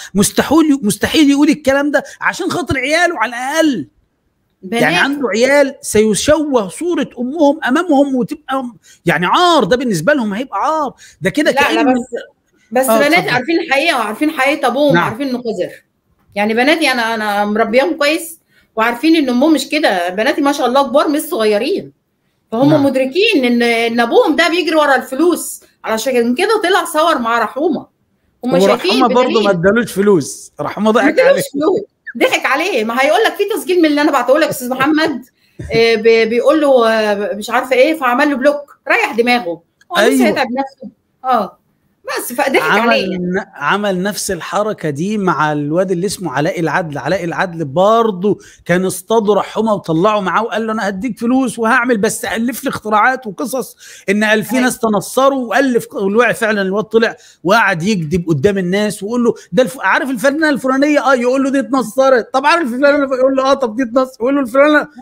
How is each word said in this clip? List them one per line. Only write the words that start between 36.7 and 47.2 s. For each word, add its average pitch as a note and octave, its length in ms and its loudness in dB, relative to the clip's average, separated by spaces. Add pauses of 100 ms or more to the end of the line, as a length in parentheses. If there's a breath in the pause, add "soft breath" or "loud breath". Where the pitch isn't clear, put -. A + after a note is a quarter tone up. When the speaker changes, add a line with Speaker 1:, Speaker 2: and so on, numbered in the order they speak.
Speaker 2:
آه، G#3 480 0
مش G#3 140 -10
عارفه C4 260 0
ايه، D4 220 4
فعمل C4+ 320 0
له C#4+ 60 -2
بلوك، D4 420 -2 (100)
ريح E4+ 280 0
دماغه، A#3 460 -2 (300)
هو F4 40 -4
لسه G3+ 100 2
Speaker 1:
أيوة. B3+ 200 2
Speaker 2:
هيتعب G#3 200 0
نفسه. B3+ 440 -8 (340)
اه، A#3+ 340 -2 (600)
بس - 140 -10
فضحك C#4 300 0
Speaker 1:
عمل E3+ 180 2 (100)
Speaker 2:
عليه. F#3+ 280 0
Speaker 1:
ن-، F3+ 260 -4 (100)
عمل F#3 480 -2
نفس G3+ 280 -6
الحركه F#3+ 600 -4
دي F#3 280 -4
مع D3+ 340 0
الواد D3+ 380 -2
اللي F#3 160 -2
اسمه F3+ 260 -8
علاء D#3 280 -2
العدل، D#3 380 -2
علاء E3+ 260 -4